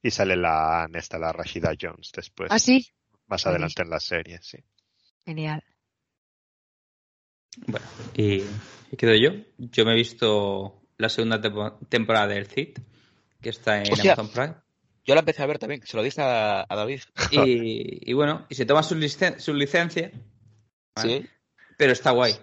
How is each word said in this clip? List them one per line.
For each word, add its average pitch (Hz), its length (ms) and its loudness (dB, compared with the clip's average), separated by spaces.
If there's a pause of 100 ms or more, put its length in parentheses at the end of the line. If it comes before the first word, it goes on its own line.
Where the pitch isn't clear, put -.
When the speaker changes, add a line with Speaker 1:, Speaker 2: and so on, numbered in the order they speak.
Speaker 1:
Y 120 100 0
sale 95 260 2
la 80 460 2
Anne 82 160 -10
esta, 80 200 -10
la 80 120 -4
Rashida 82 480 -4
Jones, 85 360 -12
después. - 360 -12
Speaker 2:
¿Ah, 214 80 2
sí? 254 280 4 (400)
Speaker 1:
Más 95 160 -4
Speaker 2:
Buenísimo. 95 80 0
Speaker 1:
adelante 85 320 -2
en 85 80 -6
la 78 80 -4
serie, 85 420 -8
sí. - 160 -20 (680)
Speaker 2:
Genial. 156 380 -8 (2000)
Speaker 3:
Bueno, - 180 -8 (300)
y, 101 280 2 (480)
y 131 60 -12
quedo 113 180 4
yo. 123 160 6 (260)
Yo 120 280 0
me 113 80 4
he - 20 4
visto 104 840 0 (160)
la 113 120 -2
segunda 113 320 0
tempo-, 104 360 -4 (120)
temporada 110 380 2
del 101 200 -4
Cid, - 300 -8 (640)
que - 80 -8
está 107 320 0
en 101 120 -2
Speaker 4:
Hostia. 101 200 4
Speaker 3:
Amazon 107 200 -2
Prime. 139 220 -4 (500)
Speaker 4:
Yo 135 80 4
la 156 80 8
empecé 151 220 -2
a - 20 -2
ver 135 140 -4
también, 131 260 -8
se - 100 -12
lo 110 80 0
dije 143 180 -4
a, 107 460 0
a 98 80 -6
David. 123 260 -4 (300)
Speaker 3:
Y, 117 760 0
y 123 40 0
bueno, 147 360 0
y - 60 -12
se 127 100 -2
toma 147 180 6
su 170 120 -2
licen-, 160 440 -2
su 160 140 -4
licencia, 165 580 0 (840)
¿vale? 113 260 -2
Speaker 4:
Sí. - 80 -16 (480)
Speaker 3:
Pero 139 160 6
está 127 180 2
guay. 120 320 4